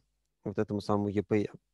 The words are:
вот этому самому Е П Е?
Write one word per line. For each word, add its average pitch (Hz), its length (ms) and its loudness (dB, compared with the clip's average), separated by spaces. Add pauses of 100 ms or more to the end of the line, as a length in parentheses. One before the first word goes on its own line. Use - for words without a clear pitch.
(440)
вот 104 140 -4
этому 104 220 -2
самому 104 280 2
Е 101 140 2
П 110 200 2
Е? - 60 -4 (260)